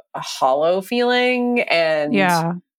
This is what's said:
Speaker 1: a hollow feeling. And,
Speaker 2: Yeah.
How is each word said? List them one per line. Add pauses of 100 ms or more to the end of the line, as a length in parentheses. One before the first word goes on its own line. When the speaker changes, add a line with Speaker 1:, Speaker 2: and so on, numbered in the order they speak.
(160)
Speaker 1:
a
hollow
feeling.
And,
Speaker 2:
Yeah. (260)